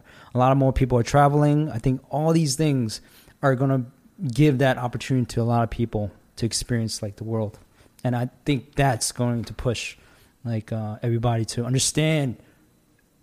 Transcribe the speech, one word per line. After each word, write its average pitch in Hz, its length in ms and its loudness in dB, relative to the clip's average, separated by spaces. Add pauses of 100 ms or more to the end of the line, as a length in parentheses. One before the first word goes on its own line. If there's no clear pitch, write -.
(340)
a 123 40 -2
lot 127 160 4
of 139 40 4
more 131 140 4
people 123 260 2
are 120 60 4
traveling. 147 680 4
I 113 100 -6
think 131 200 0 (100)
all 156 220 0
these 160 240 2
things 135 460 0 (420)
are 139 120 4
gonna 135 280 0 (500)
give 143 260 4
that 131 200 2
opportunity 123 480 -2
to - 140 -4
a - 20 2
lot 117 200 2
of 113 60 -2
people 110 400 -4 (280)
to - 80 -2
experience, 113 580 -4
like, 101 140 -8
the - 60 -12
world. 110 340 -4 (460)
And 123 120 0
I 123 140 -4 (160)
think 139 300 -2
that's 135 360 0
going 120 340 -2
to - 80 -12
push, - 420 -6 (480)
like, 113 280 -6
uh, 110 320 -6
everybody 117 420 0
to 117 200 -6
understand 143 720 0 (840)